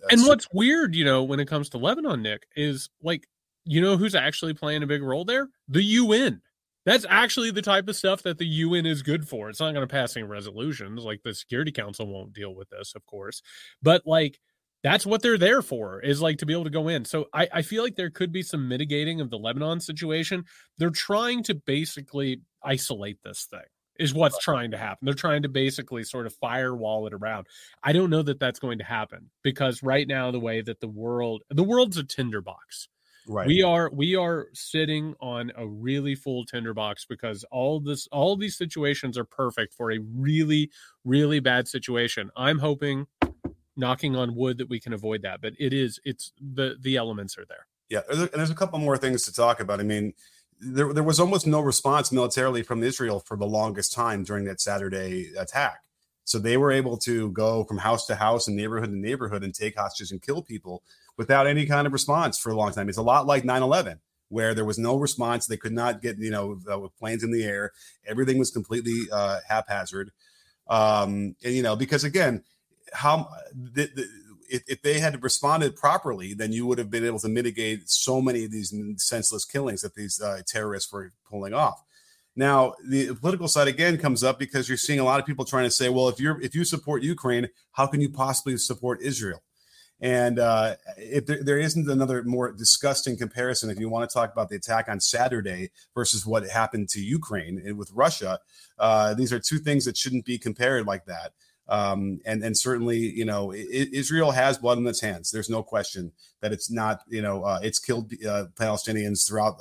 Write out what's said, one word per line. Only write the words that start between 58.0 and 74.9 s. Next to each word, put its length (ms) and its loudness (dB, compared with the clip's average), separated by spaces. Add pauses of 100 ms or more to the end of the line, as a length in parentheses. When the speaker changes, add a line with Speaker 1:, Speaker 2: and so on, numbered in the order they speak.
Speaker 1:
to 80 0
house 320 2
and 100 -2
neighborhood 320 -4
to 60 -6
neighborhood 480 -4
and 100 -6
take 240 -4
hostages 340 -6
and 100 -10
kill 200 -4
people 420 -12 (340)
without 300 4
any 180 2
kind 220 2
of 60 -4
response 440 0
for 140 -4
a 40 -2
long 180 0
time. 160 -4
It's 80 -6
a 40 -2
lot 240 6
like 180 4
nine 200 2
eleven, 360 0 (300)
where 240 0
there 120 -2
was 120 -2
no 200 0
response. 500 -2
They 100 -4
could 160 -6
not 280 0
get, 180 -4
you 100 -4
know, 300 -4 (120)
uh, 80 -2
with 180 -14
planes 260 -4
in 80 0
the 120 0
air. 280 -2 (340)
Everything 320 2
was 140 2
completely, 600 -2
uh, 360 0
haphazard. 640 -4 (580)
Um, 720 2
and, 120 -2
you 80 2
know, 120 2
because 280 0
again, 400 0 (500)
how, 360 2 (240)
the, 400 -4
the, 140 -6 (420)
if, 180 -4
if 140 -6
they 180 2